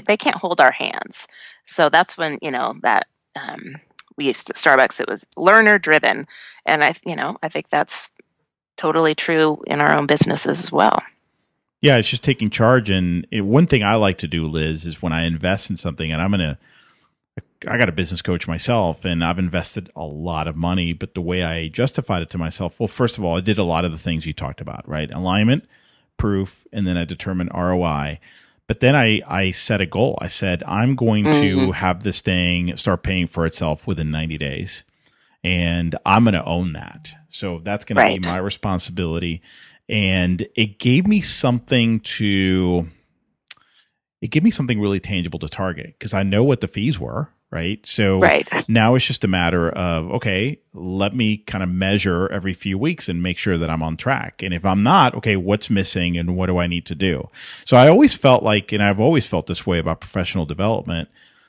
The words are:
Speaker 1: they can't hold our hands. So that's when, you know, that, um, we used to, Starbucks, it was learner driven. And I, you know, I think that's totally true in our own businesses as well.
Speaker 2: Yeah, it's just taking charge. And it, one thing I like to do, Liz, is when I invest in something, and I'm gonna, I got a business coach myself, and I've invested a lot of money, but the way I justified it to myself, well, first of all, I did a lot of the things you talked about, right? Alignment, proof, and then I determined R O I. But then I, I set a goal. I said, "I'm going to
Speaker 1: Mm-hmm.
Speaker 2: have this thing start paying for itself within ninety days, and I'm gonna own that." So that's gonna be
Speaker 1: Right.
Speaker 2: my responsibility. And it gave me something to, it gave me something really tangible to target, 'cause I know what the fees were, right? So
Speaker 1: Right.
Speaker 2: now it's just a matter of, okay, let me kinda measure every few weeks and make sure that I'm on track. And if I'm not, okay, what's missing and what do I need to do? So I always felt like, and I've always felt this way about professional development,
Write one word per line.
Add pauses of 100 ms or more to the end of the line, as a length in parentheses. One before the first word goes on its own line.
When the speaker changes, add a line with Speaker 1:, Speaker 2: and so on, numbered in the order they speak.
Speaker 1:
they
can't
hold
our
hands. (380)
So
that's
when,
you
know,
that, (280)
um, (400)
we
used
to,
Starbucks,
it
was (120)
learner
driven. (380)
And
I, (120)
you
know,
I
think
that's (680)
totally
true
in
our
own
businesses
as
well. (800)
Speaker 2:
Yeah,
it's
just
taking
charge.
And
it,
one
thing
I
like
to
do,
Liz,
is
when
I
invest
in
something,
and
I'm
gonna, (1080)
I
got
a
business
coach
myself,
and
I've
invested
a
lot
of
money,
but
the
way
I
justified
it
to
myself,
well,
first
of
all,
I
did
a
lot
of
the
things
you
talked
about,
right?
Alignment, (500)
proof,
and
then
I
determined
R
O
I. (480)
But
then
I,
I
set
a
goal.
I
said,
"I'm
going
to
Speaker 1:
Mm-hmm.
Speaker 2:
have
this
thing
start
paying
for
itself
within
ninety
days, (600)
and (100)
I'm
gonna
own
that." (200)
So
that's
gonna
be
Speaker 1:
Right.
Speaker 2:
my
responsibility. (480)
And
it
gave
me
something
to, (1300)
it
gave
me
something
really
tangible
to
target,
'cause
I
know
what
the
fees
were, (220)
right?
So
Speaker 1:
Right. (220)
Speaker 2:
now
it's
just
a
matter
of,
okay, (140)
let
me
kinda
measure
every
few
weeks
and
make
sure
that
I'm
on
track.
And
if
I'm
not,
okay,
what's
missing
and
what
do
I
need
to
do? (380)
So
I
always
felt
like,
and
I've
always
felt
this
way
about
professional
development, (400)